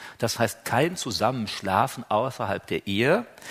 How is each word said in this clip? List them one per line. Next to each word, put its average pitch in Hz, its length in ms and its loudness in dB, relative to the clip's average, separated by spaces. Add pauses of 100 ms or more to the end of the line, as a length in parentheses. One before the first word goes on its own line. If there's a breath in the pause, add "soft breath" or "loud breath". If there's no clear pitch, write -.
(180 loud breath)
das - 200 0
heißt 117 260 0
kein 160 320 2
Zusammenschlafen 107 1120 0
außerhalb 107 580 0
der 87 200 -4
Ehe, 131 400 2 (240 loud breath)